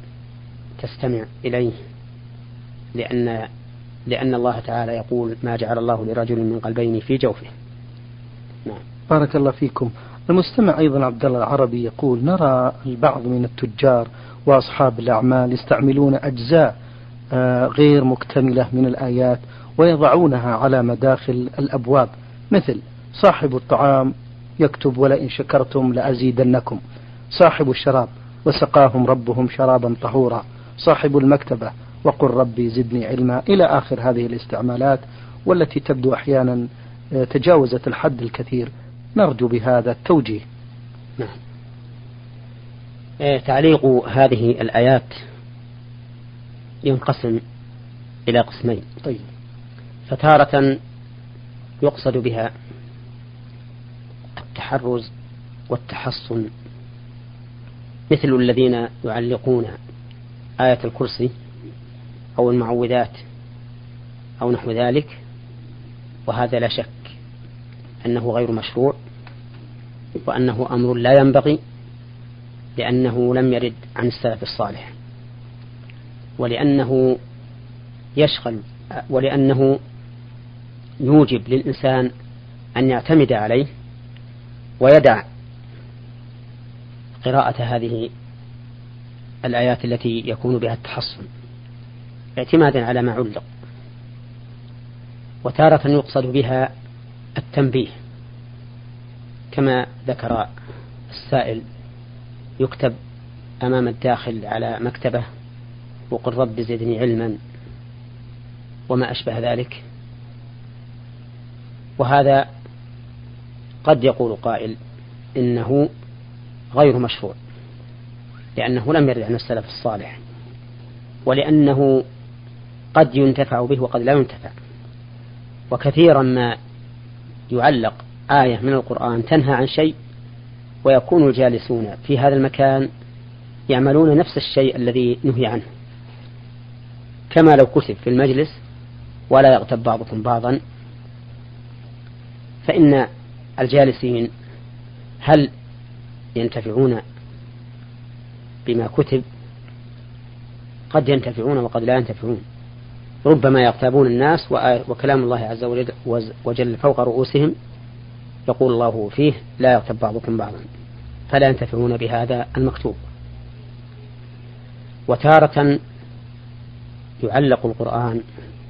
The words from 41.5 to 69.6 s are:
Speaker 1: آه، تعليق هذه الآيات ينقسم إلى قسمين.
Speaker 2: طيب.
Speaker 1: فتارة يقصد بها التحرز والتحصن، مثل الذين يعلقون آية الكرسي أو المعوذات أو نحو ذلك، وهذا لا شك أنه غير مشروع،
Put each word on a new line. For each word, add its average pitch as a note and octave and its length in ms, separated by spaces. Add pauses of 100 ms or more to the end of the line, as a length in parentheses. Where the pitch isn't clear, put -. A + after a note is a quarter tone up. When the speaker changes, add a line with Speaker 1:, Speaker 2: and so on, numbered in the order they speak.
Speaker 1:
آه، C#3+ 180
تعليق C#3 480 (220)
هذه A#2+ 420
الآيات A#2+ 640 (1700)
ينقسم B2+ 560 (880)
إلى A#2+ 120
قسمين. A2+ 420 (220)
Speaker 2:
طيب. B2 160 (880)
Speaker 1:
فتارة C#3+ 720 (1040)
يقصد C#3 340
بها A2+ 340 (1900)
التحرز B2 720 (580)
والتحصن، - 800 (1700)
مثل C#3+ 160
الذين B2 600 (160)
يعلقون A#2+ 600 (960)
آية B2+ 240
الكرسي A#2+ 460 (1080)
أو B2 120
المعوذات A#2+ 680 (1300)
أو A#2+ 100
نحو A#2+ 180
ذلك، B2 480 (1080)
وهذا A#2+ 320
لا A#2 100
شك A2+ 180 (1200)
أنه A#2 240
غير A#2 220
مشروع، A#2+ 420 (1300)